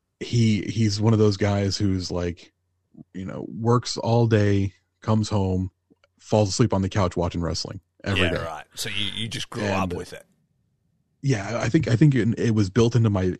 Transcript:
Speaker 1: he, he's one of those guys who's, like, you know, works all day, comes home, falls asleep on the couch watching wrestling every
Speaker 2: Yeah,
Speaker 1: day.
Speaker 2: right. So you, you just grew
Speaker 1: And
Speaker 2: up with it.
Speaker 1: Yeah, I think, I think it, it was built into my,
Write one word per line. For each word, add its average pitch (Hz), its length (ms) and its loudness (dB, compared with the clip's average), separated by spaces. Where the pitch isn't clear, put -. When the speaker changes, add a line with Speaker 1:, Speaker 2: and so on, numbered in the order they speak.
Speaker 1:
he, 113 420 2
he's 107 380 -2
one 110 120 4
of 107 60 4
those 107 180 4
guys 101 400 0
who's, 95 360 -2
like, 87 400 -6
you 95 120 -12
know, - 240 -10
works 113 480 0
all 117 320 2
day, 101 460 2
comes 110 280 0
home, 95 440 -2
falls 107 280 2
asleep 107 240 0
on 98 100 2
the 95 60 -2
couch 92 280 0
watching 85 240 -2
wrestling 85 400 -6
every 95 180 0
Speaker 2:
Yeah, 85 120 0
Speaker 1:
day. 82 100 -6
Speaker 2:
right. 78 200 -10
So - 140 -8
you, 101 240 -6
you 110 140 -8
just - 220 -10
grew 107 140 -6
Speaker 1:
And 95 280 -2
Speaker 2:
up 87 60 -6
with 90 140 -12
it. - 120 -16
Speaker 1:
Yeah, 113 380 -2
I 120 80 -2
think, 156 200 2
I 113 80 2
think 147 180 6
it, 113 240 2
it 110 160 0
was 101 160 2
built 117 240 4
into 113 160 4
my, 92 300 0